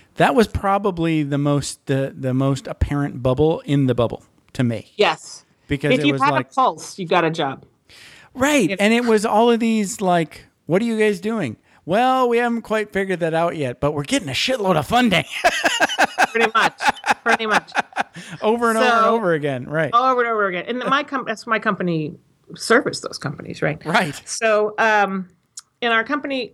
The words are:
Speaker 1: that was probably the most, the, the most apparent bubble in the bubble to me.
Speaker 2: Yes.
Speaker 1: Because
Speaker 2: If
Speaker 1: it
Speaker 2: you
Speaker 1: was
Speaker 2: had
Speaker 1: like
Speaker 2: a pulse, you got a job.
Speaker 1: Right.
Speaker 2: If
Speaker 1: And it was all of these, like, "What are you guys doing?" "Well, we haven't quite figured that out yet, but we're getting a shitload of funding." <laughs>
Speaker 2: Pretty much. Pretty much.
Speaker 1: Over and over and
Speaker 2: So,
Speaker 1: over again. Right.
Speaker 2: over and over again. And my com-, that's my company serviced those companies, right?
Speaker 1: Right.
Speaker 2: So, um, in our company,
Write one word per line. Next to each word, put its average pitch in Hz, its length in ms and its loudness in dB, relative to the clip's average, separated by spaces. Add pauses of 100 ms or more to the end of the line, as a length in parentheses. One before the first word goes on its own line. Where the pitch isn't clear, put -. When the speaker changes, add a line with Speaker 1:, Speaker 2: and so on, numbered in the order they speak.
(160)
Speaker 1:
that 277 200 4
was 220 100 6
probably 180 800 0
the 143 120 -2
most, 143 500 -2
the, 135 300 -2
the 131 160 -4
most 135 360 0
apparent 143 560 -2
bubble 147 400 2
in 143 240 2
the 123 80 2
bubble 117 260 -2 (300)
to - 100 -2
me. 117 320 -4
Speaker 2:
Yes. - 500 -2 (220)
Speaker 1:
Because 143 280 0
Speaker 2:
If 262 60 4
Speaker 1:
it 147 60 0
Speaker 2:
you 294 60 4
Speaker 1:
was 135 100 -2
Speaker 2:
had 285 80 4
Speaker 1:
like 262 220 0
Speaker 2:
a - 20 -20
pulse, 196 420 -2
you 190 120 -8
got 175 160 4
a 160 60 0
job. 147 340 -4 (680)
Speaker 1:
Right. 262 360 2
Speaker 2:
If 190 100 -4
Speaker 1:
And 214 140 4
it 240 100 2
was 220 220 4
all 226 240 4
of 233 80 4
these, 220 420 0
like, 175 440 0 (220)
"What 170 140 2
are 233 40 0
you 233 120 -2
guys 214 240 2
doing?" 196 360 -4 (280)
"Well, 254 440 2
we 233 100 2
haven't 233 240 -2
quite 214 300 -4
figured 190 260 -2
that 160 160 -2
out 170 220 0
yet, 131 240 -6
but 147 120 0
we're 147 120 -4
getting 226 240 -2
a 131 40 -6
shitload 202 440 0
of 147 100 0
funding." 220 380 2 (180)
<laughs> - 880 0
Speaker 2:
Pretty 226 240 0
much. 190 260 0 (440)
Pretty 226 220 0
much. 214 260 0 (720)
Speaker 1:
Over 233 280 2
and 226 80 0
over 254 100 4
and 233 160 4
Speaker 2:
So, 226 100 4
Speaker 1:
over 208 200 0
again. 139 340 -2
Right. 151 240 -2
Speaker 2:
over 254 280 4
and 233 100 0
over 214 160 0
again. 180 220 -4
And 240 100 -6 (100)
my 277 140 0
com-, 285 240 -6
that's 220 200 -8
my 226 120 0
company 175 560 -2 (400)
serviced - 480 0
those - 160 -10
companies, - 440 -10
right? 156 220 -4
Speaker 1:
Right. 170 400 -2
Speaker 2:
So, 214 540 -2
um, 202 500 0 (520)
in 240 120 0
our 226 120 2
company, 277 500 -6